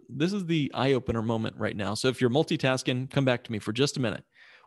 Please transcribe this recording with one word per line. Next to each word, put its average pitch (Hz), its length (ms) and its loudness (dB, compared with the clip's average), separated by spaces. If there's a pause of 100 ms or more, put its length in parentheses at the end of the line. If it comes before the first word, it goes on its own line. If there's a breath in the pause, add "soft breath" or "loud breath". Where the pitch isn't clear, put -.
this 151 240 -2
is 202 120 -4
the 160 280 0
eye-opener 120 480 0
moment 113 360 -2
right - 200 -4
now. 101 160 -4
So 131 160 0
if 120 100 -2
you're 127 100 6
multitasking, 131 800 0
come 139 140 2
back 127 220 2
to - 80 -10
me 107 60 -4
for 110 120 -4
just 131 240 0
a 143 60 -2
minute. 110 240 -2 (420 loud breath)